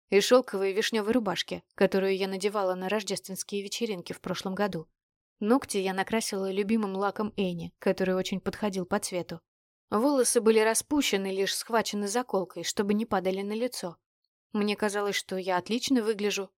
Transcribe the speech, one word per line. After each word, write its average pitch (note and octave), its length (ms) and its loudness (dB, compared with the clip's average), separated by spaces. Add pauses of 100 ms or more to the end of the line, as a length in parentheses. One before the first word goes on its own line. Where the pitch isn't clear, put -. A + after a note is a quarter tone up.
(120)
и G3 80 8
шелковой G3 540 4
вишневой G#3+ 400 0
рубашке, F#3+ 500 -2 (100)
которую F#3+ 420 2
я F#3+ 120 -2
надевала G3 480 0
на F#3 140 -4
рождественские G3 720 -4
вечеринки G3+ 500 -6
в - 80 -12
прошлом F#3+ 320 -4
году. F#3 340 -2 (520)
Ногти G#3+ 380 2
я F#3+ 160 0
накрасила F#3+ 580 -2
любимым G3+ 440 0
лаком G3 420 -2
Энни, F3 420 -4
который F#3 340 2
очень F#3 260 -2
подходил F#3+ 460 -4
по G3+ 140 0
цвету. E3+ 420 -6 (500)
Волосы B3 480 4
были A3 200 6
распущены, A3 720 2
лишь F#3+ 240 0
схвачены G#3 520 -2
заколкой, G3 560 -2
чтобы G#3 300 0
не G#3+ 120 0
падали F#3+ 360 0
на G3+ 100 -6
лицо. A3 460 -6 (560)
Мне G#3 240 2
казалось, G#3 380 0
что - 200 -4
я F#3 220 0
отлично B3+ 440 0
выгляжу. G3+ 580 -2